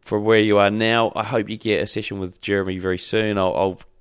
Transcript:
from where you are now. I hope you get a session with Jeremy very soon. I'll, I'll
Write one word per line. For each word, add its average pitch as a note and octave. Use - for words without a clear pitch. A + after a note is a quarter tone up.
from G#2
where A2
you G#2
are G2+
now. A2+
I G#2+
hope A2
you A2
get G#2
a G#2
session G2+
with F#2
Jeremy F#2+
very F#2
soon. G#2+
I'll, F#2
I'll F#2